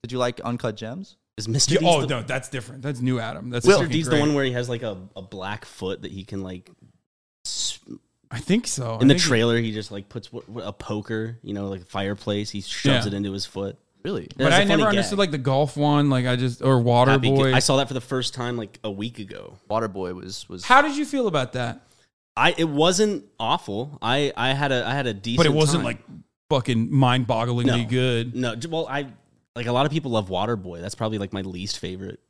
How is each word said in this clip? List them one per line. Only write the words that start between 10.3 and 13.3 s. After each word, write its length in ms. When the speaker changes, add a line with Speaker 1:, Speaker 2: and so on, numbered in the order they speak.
Speaker 2:
w-, 220
a 60
poker, 680
you 120
know, 160
like, 120
a 40
fireplace. 680
He 100
shoves 440
Speaker 3:
Yeah. 20
Speaker 2:
it 80
into 160